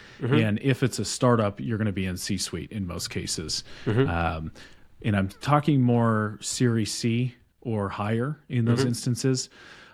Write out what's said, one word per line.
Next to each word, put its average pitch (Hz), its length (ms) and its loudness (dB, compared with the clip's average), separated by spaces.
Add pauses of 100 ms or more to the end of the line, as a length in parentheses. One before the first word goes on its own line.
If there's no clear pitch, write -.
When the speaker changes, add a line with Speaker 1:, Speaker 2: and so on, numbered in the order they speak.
(200)
Speaker 1:
Mm-hmm. 123 140 0
Speaker 2:
And 110 260 4
if 131 220 0
it's - 160 0
a 107 60 -2
startup, 113 560 2
you're 120 180 -2
gonna 104 140 0
be 95 140 -2
in 90 100 -4
C-suite 90 560 -6
in 101 140 -4
most 87 240 -6
cases. - 520 -6 (240)
Speaker 1:
Mm-hmm. 120 220 2
Speaker 2:
Um, 85 440 -2 (500)
and 104 140 2
I'm 95 120 2
talking 143 540 2
more 113 580 2
Series 113 520 0
C 120 420 -2 (260)
or 107 280 -2
higher 113 500 -4 (100)
in 120 160 0
those 120 160 2
Speaker 1:
Mm-hmm. 127 80 2
Speaker 2:
instances, 127 600 -2 (440)